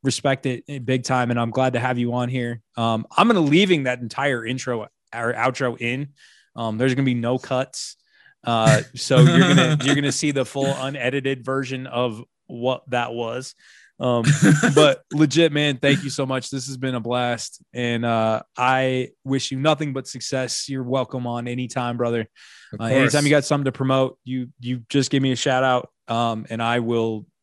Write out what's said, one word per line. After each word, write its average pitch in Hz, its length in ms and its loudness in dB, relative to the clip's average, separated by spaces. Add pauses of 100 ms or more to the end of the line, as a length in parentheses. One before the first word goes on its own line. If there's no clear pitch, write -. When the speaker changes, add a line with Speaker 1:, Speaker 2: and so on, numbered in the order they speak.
Speaker 1:
respect 135 460 -2
it, 127 200 -6
eh, 139 120 -10
big 127 240 -2
time, 123 260 0
and 120 100 0
I'm 117 120 -2
glad 131 220 0
to 120 60 -2
have 123 200 -2
you 120 140 -2
on 123 160 -4
here. 120 320 -6 (160)
Um, 113 280 -2 (100)
I'm 202 120 6
gonna 214 140 4
leaving 160 420 4
that 127 160 -4
entire 123 440 -4
intro 123 380 -4
or 104 80 -14 (440)
outro 123 460 -2
in. 131 300 -6 (460)
Um, 113 240 -6
there's 127 160 2
gonna 135 100 0
be 127 80 2
no 120 240 -2
cuts. - 580 -6 (480)
Uh, 110 380 4 (140)
so - 240 2
you're 170 200 8
gonna, 175 400 4
Speaker 2:
<laughs> 143 40 -4
Speaker 1:
you're 139 100 2
gonna 143 180 0
see 147 200 -2
the 135 140 0
full 139 340 -2
unedited 131 680 -4
version 131 400 -4
of 120 380 -4 (240)
what 123 420 -6
that 120 240 -2
was. 117 400 -8 (460)
Um, 120 240 2 (260)
Speaker 2:
<laughs> 147 260 4
Speaker 1:
but 147 280 6 (100)
legit, 151 380 4
man, 147 260 0
thank 143 260 2
you 139 60 -6
so 135 160 -4
much. 131 240 -4
This 131 180 -8
has 139 80 -10
been 127 200 -4
a 123 40 -2
blast, 120 720 -4
and, 120 320 -2
uh, 113 380 2 (160)
I 131 520 0 (140)
wish 135 280 -2
you 135 80 -6
nothing 147 340 0
but 131 140 -8
success. - 600 -6
You're 131 160 -6
welcome 123 440 -4
on 120 200 -6
anytime, 120 500 -6
brother. 117 300 -2 (460)
Speaker 2:
Of 107 80 -10
Speaker 1:
Uh, 113 40 -6
anytime 135 260 2
Speaker 2:
course. 147 120 2
Speaker 1:
you 147 60 2
got 143 160 4
something 143 200 0
to 131 60 0
promote, 131 520 0
you, 127 240 -6 (120)
you 123 300 -6
just 139 220 2
give 139 100 2
me 135 100 0
a 127 60 0
shout 131 260 0
out, 127 260 0 (200)
um, 117 400 -2
and 113 120 -4
I 120 180 0
will 113 460 -2 (180)